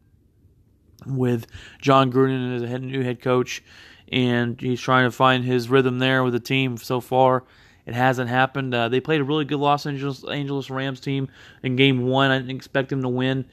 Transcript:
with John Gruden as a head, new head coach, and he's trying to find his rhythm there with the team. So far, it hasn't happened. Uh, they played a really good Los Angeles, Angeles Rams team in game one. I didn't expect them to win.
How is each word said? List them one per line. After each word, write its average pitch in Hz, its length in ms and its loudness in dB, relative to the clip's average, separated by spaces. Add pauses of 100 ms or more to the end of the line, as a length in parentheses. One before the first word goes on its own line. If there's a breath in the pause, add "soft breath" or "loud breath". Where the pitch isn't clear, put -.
(1080)
with 127 400 -2 (340 loud breath)
John 135 320 4
Gruden 131 420 2
as 120 80 -4
a 120 60 -6
head, 127 140 -8
new 131 200 -6
head 123 200 -4
coach, 127 420 -2 (440 loud breath)
and 120 520 0
he's 127 180 -2
trying 127 280 4
to 120 40 0
find 127 320 2
his 123 280 -2
rhythm 127 300 4
there 131 220 2
with 123 120 0
the 120 60 -2
team. 131 360 -2
So 127 240 -4
far, 127 440 2 (420 soft breath)
it - 80 -10
hasn't 127 340 0
happened. 131 460 0
Uh, 117 160 0
they 127 100 2
played 147 220 0
a - 20 -4
really 151 220 -2
good 147 120 -4
Los 143 280 0
Angeles, 139 440 -6
Angeles 139 380 -4
Rams 131 320 -6
team 139 280 -4 (340 loud breath)
in 131 140 -2
game 131 300 4
one. 135 240 2
I 131 80 2
didn't 131 180 -8
expect 131 340 -4
them 139 100 -2
to 127 80 -2
win. 127 440 0